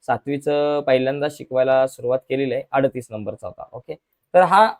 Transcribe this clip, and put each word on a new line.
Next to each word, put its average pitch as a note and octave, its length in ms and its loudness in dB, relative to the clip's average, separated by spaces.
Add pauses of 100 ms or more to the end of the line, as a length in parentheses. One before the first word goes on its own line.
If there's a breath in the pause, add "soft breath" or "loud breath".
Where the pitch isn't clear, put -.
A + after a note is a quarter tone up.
सातवीचं D3 720 -2
पहिल्यांदा C3+ 500 0
शिकवायला C3 560 0
सुरुवात B2 320 -4
केलेली C3+ 360 -4
आहे, C3+ 80 -6 (100)
अडतीस C3+ 380 -2
नंबरचा G#2+ 360 -10
होता. - 260 -16
ओके, D3+ 220 -16 (400)
तर F3+ 80 6
हा G3 380 4